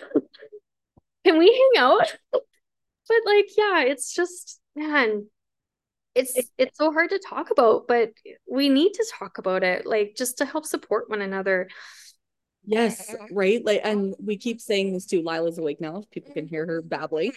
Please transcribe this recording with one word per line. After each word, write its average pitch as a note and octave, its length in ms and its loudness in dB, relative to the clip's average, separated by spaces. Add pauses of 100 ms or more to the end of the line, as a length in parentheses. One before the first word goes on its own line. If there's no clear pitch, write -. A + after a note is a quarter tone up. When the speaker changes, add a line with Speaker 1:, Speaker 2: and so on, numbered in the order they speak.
(580)
Speaker 1:
<laughs> - 680 -12
can E4 140 6
we E4+ 80 8
hang B4 360 6
out?" F4+ 320 4 (160)
But, - 960 -4
like, G4+ 320 4
yeah, G4+ 260 2
it's C4+ 300 -2
just, - 460 -6 (160)
man, B3+ 520 0 (840)
it's, B3+ 240 0
Speaker 2:
It B3+ 80 -2 (120)
Speaker 1:
it's B3+ 200 -2
so D4+ 140 0
hard D#4+ 200 0
to G4 80 -2
talk D4+ 320 -8
about, A#3+ 360 4
but A#3 240 0 (380)
we C#4 180 0
need D4 280 4
to A4 220 -6
talk - 200 -14
about F#3 260 -2
it, F3+ 220 0
like, G#3 320 -2
just B3 220 -6
to D4 60 0
help D4+ 200 -6
support - 440 -4
one G#3+ 120 -6
another. F#3+ 480 -2 (960)
Speaker 2:
Yes, A3 500 -2 (160)
right? G3 340 0
Like, G#3 180 2
and G3+ 360 -2
we G3+ 180 -4
keep A#3 240 -6
saying G3 320 -2
this F#3 140 -6
too. F3 160 0
Lila's E3 340 -4
awake D#3 240 -4
now, D#3+ 160 -8
if G#3 140 -16
people - 220 -16
can D#3 140 -8
hear D#3+ 180 -6
her E3 160 -4
babbling. D#3+ 560 -4